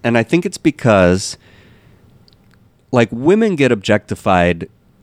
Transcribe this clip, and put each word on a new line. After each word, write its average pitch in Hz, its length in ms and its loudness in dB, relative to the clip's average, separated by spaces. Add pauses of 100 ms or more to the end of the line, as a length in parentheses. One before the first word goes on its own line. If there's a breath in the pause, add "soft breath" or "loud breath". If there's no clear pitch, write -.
and 120 140 0
I 113 60 0
think 170 220 -2
it's 190 120 -8
because, 98 800 0 (1500 soft breath)
like, 120 200 0
women 185 440 0
get 131 160 0
objectified, 92 1000 -2 (340)